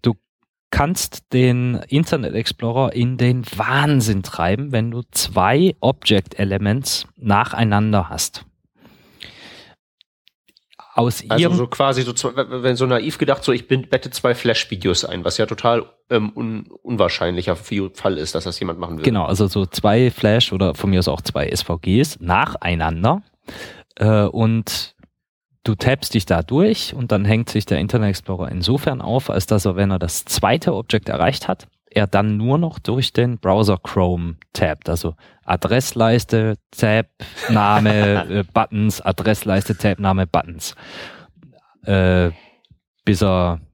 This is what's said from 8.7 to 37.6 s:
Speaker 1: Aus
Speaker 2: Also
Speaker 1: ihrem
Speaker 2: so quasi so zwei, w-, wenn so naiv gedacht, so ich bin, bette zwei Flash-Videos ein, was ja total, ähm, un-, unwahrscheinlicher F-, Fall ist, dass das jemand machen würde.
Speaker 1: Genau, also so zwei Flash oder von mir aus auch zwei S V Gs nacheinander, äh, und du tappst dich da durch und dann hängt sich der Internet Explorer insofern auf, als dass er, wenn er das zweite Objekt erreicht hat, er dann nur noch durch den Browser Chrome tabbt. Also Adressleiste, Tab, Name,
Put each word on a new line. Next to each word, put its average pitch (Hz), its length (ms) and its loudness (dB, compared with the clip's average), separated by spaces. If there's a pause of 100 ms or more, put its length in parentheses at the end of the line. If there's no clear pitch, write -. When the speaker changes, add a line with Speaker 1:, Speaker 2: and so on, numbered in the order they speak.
Speaker 1:
Aus 117 360 0
Speaker 2:
Also 113 120 4
Speaker 1:
ihrem 175 140 4
Speaker 2:
so 123 120 0
quasi 135 340 0
so 123 100 -4
zwei, 120 240 -4
w-, 127 260 -4
wenn 127 140 2
so 123 100 0
naiv 127 320 0
gedacht, 135 280 0
so 131 80 2
ich 120 160 -4
bin, 135 180 0
bette 127 240 -2
zwei 120 240 0
Flash-Videos 95 720 -2
ein, 90 180 -8
was 85 140 -2
ja 110 80 2
total, 117 400 0 (240)
ähm, 107 260 0
un-, 113 320 -8 (140)
unwahrscheinlicher 90 720 -2
F-, 95 400 -4
Fall 95 240 -2
ist, 76 180 -8
dass 82 80 -2
das 87 160 -8
jemand 85 180 -6
machen 85 200 -8
würde. 78 60 -8
Speaker 1:
Genau, 107 200 2
also 95 240 2
so 95 180 -2
zwei 117 460 2
Flash 113 400 0
oder 95 240 0
von - 140 -2
mir 95 100 4
aus 87 80 0
auch 76 140 -4
zwei - 260 -4
S - 140 -4
V 82 160 -4
Gs 110 420 0
nacheinander, 87 1040 0 (720)
äh, 107 280 4
und 113 680 0 (760)
du 110 100 0
tappst - 380 0
dich 107 120 0
da 85 180 0
durch 185 500 0
und 123 200 -2
dann 101 100 0
hängt 110 260 2
sich 110 160 -2
der 82 140 0
Internet 107 300 0
Explorer 92 420 -6
insofern 127 500 -2
auf, 123 280 -2
als - 160 -2
dass 104 180 2
er, 90 140 0
wenn 98 140 2
er 95 60 0
das 85 280 -4
zweite 139 500 0
Objekt 107 320 -2
erreicht 85 400 0
hat, - 220 -6 (200)
er 104 160 2
dann 104 300 2
nur 120 220 2
noch 165 220 -2
durch 127 340 -2
den 120 240 0
Browser 98 400 4
Chrome 87 580 -2 (160)
tabbt. 82 380 -2
Also 82 260 -4 (300)
Adressleiste, 113 1120 0 (140)
Tab, 110 360 2 (400)
Name, 104 800 4